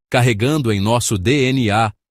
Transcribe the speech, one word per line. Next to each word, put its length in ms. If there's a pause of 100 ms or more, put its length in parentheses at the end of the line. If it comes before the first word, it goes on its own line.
carregando 640
em 80
nosso 360
D 340
N 200
A 220 (180)